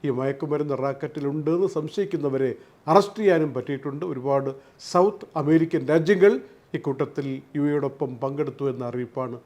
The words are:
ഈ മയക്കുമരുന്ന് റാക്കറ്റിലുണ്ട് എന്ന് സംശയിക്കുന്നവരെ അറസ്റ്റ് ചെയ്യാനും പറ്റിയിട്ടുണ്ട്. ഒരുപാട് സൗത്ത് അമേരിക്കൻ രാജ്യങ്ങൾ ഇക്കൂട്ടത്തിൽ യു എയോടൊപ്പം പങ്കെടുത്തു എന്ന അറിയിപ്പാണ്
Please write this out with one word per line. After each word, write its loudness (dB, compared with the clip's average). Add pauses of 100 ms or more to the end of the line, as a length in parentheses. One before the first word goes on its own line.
ഈ 0 (100)
മയക്കുമരുന്ന് -2 (100)
റാക്കറ്റിലുണ്ട് -4
എന്ന് 2 (100)
സംശയിക്കുന്നവരെ -2 (420)
അറസ്റ്റ് 4
ചെയ്യാനും 4
പറ്റിയിട്ടുണ്ട്. -6 (100)
ഒരുപാട് 0 (440)
സൗത്ത് 2 (120)
അമേരിക്കൻ 2
രാജ്യങ്ങൾ 6 (440)
ഇക്കൂട്ടത്തിൽ -4 (300)
യു 0
എയോടൊപ്പം -2 (140)
പങ്കെടുത്തു -4
എന്ന -6
അറിയിപ്പാണ് -8